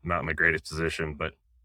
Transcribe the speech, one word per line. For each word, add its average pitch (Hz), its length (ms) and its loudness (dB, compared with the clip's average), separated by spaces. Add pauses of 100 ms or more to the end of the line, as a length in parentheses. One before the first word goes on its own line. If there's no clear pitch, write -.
not 85 180 0
in 69 60 -4
the 80 80 -2
greatest 80 340 2
position, 78 460 -2
but 78 200 -4 (300)